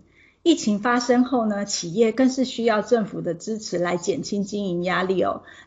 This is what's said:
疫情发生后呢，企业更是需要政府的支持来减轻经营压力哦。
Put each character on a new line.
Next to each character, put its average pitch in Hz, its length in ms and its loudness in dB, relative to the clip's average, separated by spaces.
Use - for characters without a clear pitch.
疫 339 100 6
情 208 240 0
发 240 220 2
生 247 240 4
后 247 200 0
呢， 202 200 -2
企 180 280 -6
业 220 200 4
更 254 180 4
是 262 140 0
需 - 200 -4
要 214 160 2
政 220 240 2
府 175 160 -8
的 165 140 -4
支 214 240 -8
持 - 200 -6
来 175 180 0
减 175 260 -2
轻 202 220 -4
经 202 220 -4
营 175 180 -2
压 180 180 0
力 185 220 0
哦。 - 180 -2